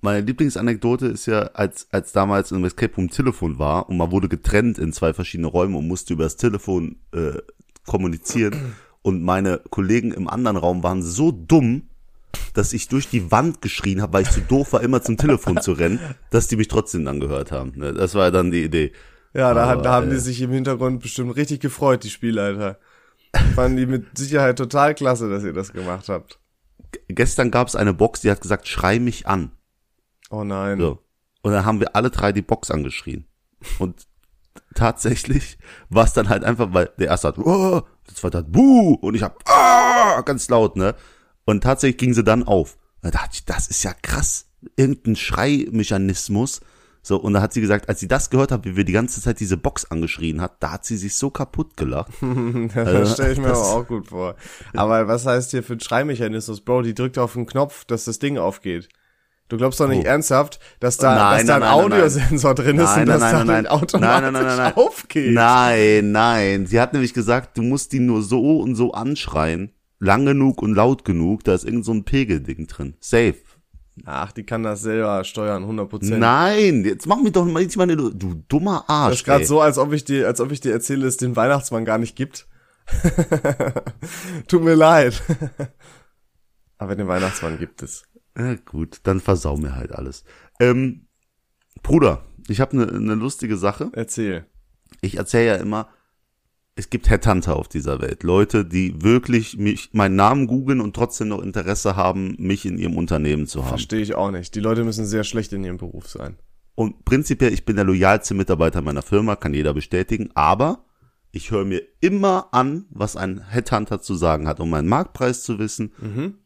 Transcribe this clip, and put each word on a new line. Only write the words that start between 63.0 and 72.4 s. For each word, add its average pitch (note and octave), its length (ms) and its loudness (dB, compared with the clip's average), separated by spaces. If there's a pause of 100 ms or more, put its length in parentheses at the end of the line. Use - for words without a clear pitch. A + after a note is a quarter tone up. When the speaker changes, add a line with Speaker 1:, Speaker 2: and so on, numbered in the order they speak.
Speaker 2:
und A#2 80 4
Speaker 1:
nein, - 100 4
Speaker 2:
dass - 0 -
Speaker 1:
nein, A2+ 120 4
Speaker 2:
da A#2 140 4
Speaker 1:
nein, A2+ 160 4
Speaker 2:
nicht - 20 -2
Speaker 1:
nein. - 40 -4
Speaker 2:
automatisch C3 560 2
Speaker 1:
Nein, C3+ 100 0
nein, - 0 -
nein, C3 120 0 (120)
nein, - 0 -
nein. B2+ 180 0
Speaker 2:
aufgeht? D3+ 600 2
Speaker 1:
Nein, A2+ 760 6
nein. G#2 540 2
Sie A2+ 160 2
hat B2 120 0
nämlich B2+ 200 0
gesagt, A#2+ 460 -2
du - 20 0
musst C3 320 -2
die C3+ 60 0
nur A#2 240 2
so B2+ 360 2
und A#2 160 -2
so A#2 180 0
anschreien. G2 760 -4 (280)
Lang G#2 260 2
genug C3+ 380 2
und G#2+ 100 0
laut A#2 320 2
genug, F2+ 380 0
da F#2+ 100 2
ist F#2 120 0
irgend A2+ 200 -4
so A#2 80 -2
ein G#2+ 120 -2
Pegelding E2 600 -2